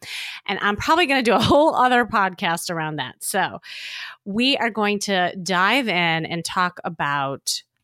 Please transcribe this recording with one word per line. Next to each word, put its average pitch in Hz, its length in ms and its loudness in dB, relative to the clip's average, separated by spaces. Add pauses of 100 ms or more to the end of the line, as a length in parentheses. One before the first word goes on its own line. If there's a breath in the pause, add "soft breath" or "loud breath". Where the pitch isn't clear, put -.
(460 loud breath)
And - 160 -4
I'm 208 140 0
probably 320 300 2
gonna 262 180 2
do 240 100 4
a - 60 4
whole 294 360 6
other 247 300 4
podcast 190 640 -2
around 156 280 -4
that. 127 260 -8
So 165 360 -2 (640 loud breath)
we 240 320 0
are 233 120 0
going 208 300 0
to 185 420 0
dive 196 460 2
in 170 380 0
and 170 180 -6
talk - 400 -2
about 143 800 -4 (200)